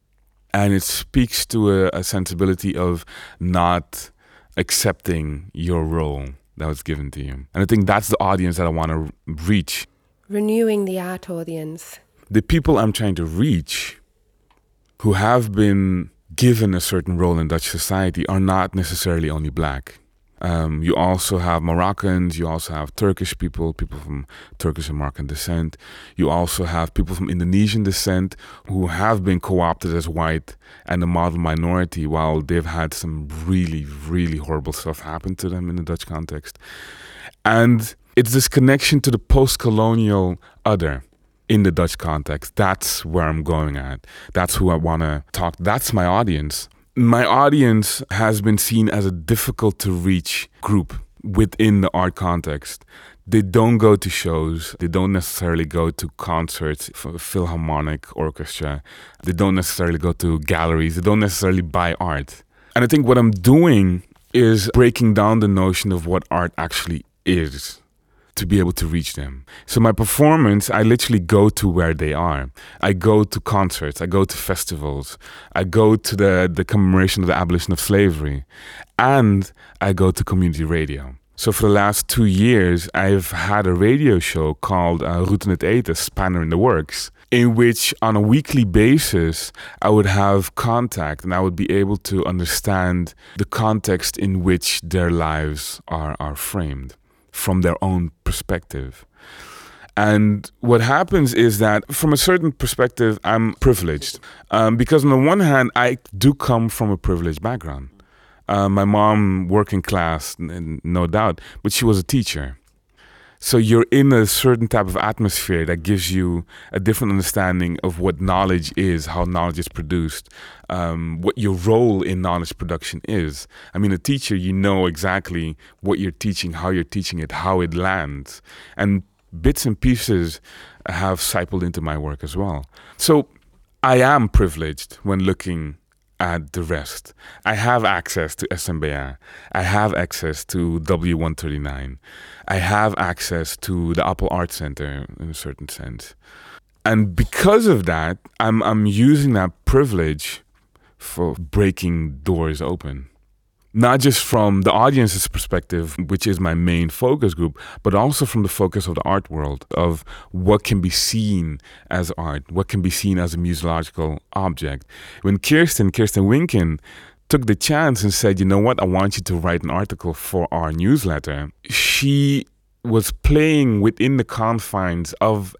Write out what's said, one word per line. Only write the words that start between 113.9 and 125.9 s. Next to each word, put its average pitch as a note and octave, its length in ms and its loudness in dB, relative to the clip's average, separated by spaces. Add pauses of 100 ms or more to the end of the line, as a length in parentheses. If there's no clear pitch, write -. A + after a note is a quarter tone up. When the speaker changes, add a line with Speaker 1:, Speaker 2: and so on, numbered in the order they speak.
Speaker 1:
in C#3 200 6
a A2+ 160 6
certain A#2 420 2
type G#2 180 0
of F#2 100 -4
atmosphere F#2+ 720 -2
that E2+ 160 -2
gives F#2 280 0
you F2 360 0 (260)
a F#2+ 80 -4
different G#2 300 0
understanding F2+ 720 0
of F2 160 -4
what F2+ 180 0
knowledge F#2 560 0
is, E2+ 300 0
how E2 200 -4
knowledge F2 340 -2
is F2+ 100 -6
produced, D#2+ 640 -6 (400)
um, E2 500 -4
what F#2 160 -4
your G#2 180 0
role G#2+ 480 2
in F2+ 200 -4
knowledge F2 340 -4
production E2+ 500 -8
is. D#2+ 400 -4 (280)
I F2+ 40 -6
mean, G2+ 140 0
a F2+ 60 0
teacher, C3+ 360 -4
you F#2 200 -2
know F#2+ 320 2
exactly E2+ 720 -4 (240)
what F#2+ 160 0